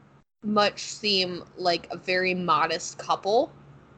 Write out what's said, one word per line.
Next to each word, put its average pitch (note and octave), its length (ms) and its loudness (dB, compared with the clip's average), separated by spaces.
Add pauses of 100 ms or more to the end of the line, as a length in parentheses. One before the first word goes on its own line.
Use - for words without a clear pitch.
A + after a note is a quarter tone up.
(460)
much G#3 360 2
seem F#3 600 -2 (160)
like F3 320 0
a E3 60 -8
very F#3 380 0
modest D#3+ 640 0
couple A3 520 0 (480)